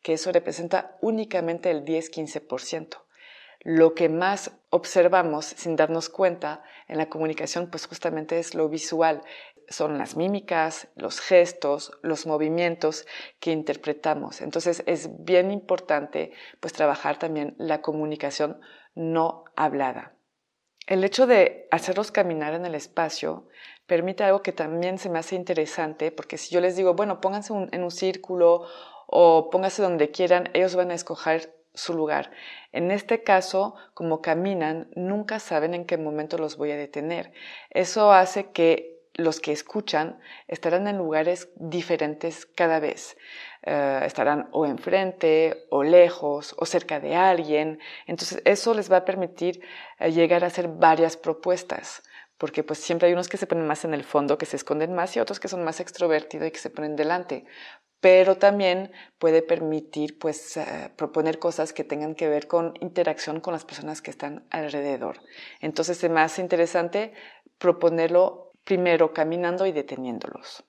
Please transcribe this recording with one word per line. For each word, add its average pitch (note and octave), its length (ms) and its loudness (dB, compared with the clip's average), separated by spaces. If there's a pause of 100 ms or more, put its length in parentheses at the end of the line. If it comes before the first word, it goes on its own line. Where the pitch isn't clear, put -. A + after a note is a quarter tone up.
que E3 120 -2
eso E3+ 180 2
representa E3+ 680 -2
únicamente F#3 680 -2
el D3+ 140 -2
diez, D#3+ 240 -2
quince D3+ 320 -8
por - 220 -10
ciento. - 420 -10 (560)
Lo E3 340 6
que E3 140 2
más F#3 420 -2 (200)
observamos E3+ 760 2
sin - 320 -6
darnos D#3+ 320 0
cuenta F3 540 -2 (260)
en E3 100 -6
la D#3 100 -2
comunicación, D#3+ 640 -4
pues D#3+ 160 -10
justamente D#3+ 520 -4
es E3 160 -6
lo D#3+ 140 2
visual. D#3+ 540 0 (460)
Son D3+ 280 -4
las - 200 -6
mímicas, E3+ 800 -2
los - 240 -8
gestos, E3+ 720 4 (100)
los E3 240 -4
movimientos D#3+ 800 -2 (340)
que E3 120 -2
interpretamos. D3+ 920 -4
Entonces E3 440 -4
es D#3+ 220 -2 (160)
bien F3+ 260 4
importante, D#3+ 800 -4 (280)
pues, E3 140 -10
trabajar D3 440 0
también D#3 400 -6
la D#3 220 -2
comunicación D3+ 800 -4 (340)
no E3 500 -2 (120)
hablada. C3+ 580 -2 (720)
El F#3+ 160 0
hecho G3+ 240 4
de G#3+ 440 4
hacerlos F#3 420 -2
caminar D#3+ 400 0
en E3+ 140 -6
el E3 80 -6
espacio - 720 -6 (380)
permite F#3 380 0
algo G3 180 4
que F#3 100 -4
también F3 460 -4
se G3 100 -8
me E3+ 100 -2
hace E3 180 -6
interesante, D#3+ 760 -4
porque - 240 -12
si - 180 -12
yo F3 60 4
les F3+ 160 2
digo, F#3 160 4
"Bueno, F#3+ 300 0
pónganse G3+ 320 -4
un, F#3+ 180 -4
en F3+ 100 -4
un F3 80 -4
círculo F3 760 2 (400)
o D#3+ 420 6
pónganse F#3+ 320 0
donde E3 300 2
quieran", F3+ 420 2
ellos F3+ 240 2
van F3+ 140 0
a F3 40 -4
escoger D#3+ 600 -4 (200)
su - 200 -6
lugar. D3+ 360 -2 (420)
En E3+ 180 0
este G3+ 320 -2
caso, F#3+ 520 2 (200)
como D#3+ 260 -2
caminan, E3 760 -2
nunca G#3 440 -4
saben E3 360 -2
en F3 120 -6
qué F3 100 -2
momento D3+ 420 -6
los D3+ 180 -6
voy D3 140 -4
a D3 60 -6
detener. D3+ 560 -8 (380)
Eso G#3 420 6
hace F#3+ 400 6
que - 420 2 (200)
los E3 260 -2
que D3+ 120 -4
escuchan E3 680 -4 (300)
estarán F3 400 -2
en G3+ 100 -4
lugares E3 580 0
diferentes D#3+ 920 -4
cada D#3+ 340 2
vez. - 360 -6 (460)
Eh, C#3 420 0
estarán D3 480 0
o D#3 140 0
enfrente, D#3+ 1040 0
o C#3 140 2
lejos, D#3 760 6
o E3 80 -2
cerca D#3 340 -2
de D3 140 -4
alguien. D#3 640 2 (280)
Entonces, - 380 -8
eso G3+ 300 4
les G3+ 160 -2
va F#3 80 6
a F3+ 60 2
permitir, F3+ 560 -4 (380)
eh, E3 120 0
llegar E3+ 320 4
a F3+ 60 0
hacer F3 200 -4
varias E3 480 4
propuestas, - 840 -4 (360)
porque, D3+ 260 -4
pues, D#3 160 -6
siempre E3+ 280 2
hay F3 60 6
unos F3 140 -4
que G3+ 80 -6
se G3 100 -4
ponen E3 200 -2
más D3+ 180 -4
en D#3+ 100 -2
el C#3+ 100 -6
fondo, C#3+ 320 0
que D#3 100 -6
se - 100 -8
esconden D#3 380 -2
más, F3+ 220 -4
y A#3 40 0
otros G#3 180 -2
que G3+ 100 -10
son F#3 160 -6
más D#3+ 160 -6
extrovertidos D#3+ 680 -2
y - 20 -4
que D#3 80 -14
se D3+ 120 -10
ponen D3+ 260 -8
delante, D#3 500 -4 (580)
pero F#3 320 8
también F#3+ 560 2 (260)
puede D#3+ 220 6
permitir, D#3 800 -2
pues, D#3 400 -6
eh, D3+ 360 -10
proponer D#3+ 440 -2
cosas D#3+ 340 -2
que D3 120 -6
tengan D3+ 300 -6
que D#3+ 140 -2
ver D3+ 200 0
con E3 340 0
interacción D#3+ 580 -2
con E3+ 140 -6
las D#3 100 -10
personas D3+ 380 -12
que - 80 -14
están D3 400 -12
alrededor. C#3+ 720 -6 (400)
Entonces, E3 420 -4
es E3 60 2
más D#3+ 280 2
interesante F3 760 0 (420)
proponerlo E3+ 960 2 (100)
primero E3+ 520 2
caminando F3 500 0
y F#3+ 80 0
deteniéndolos. C3 960 -8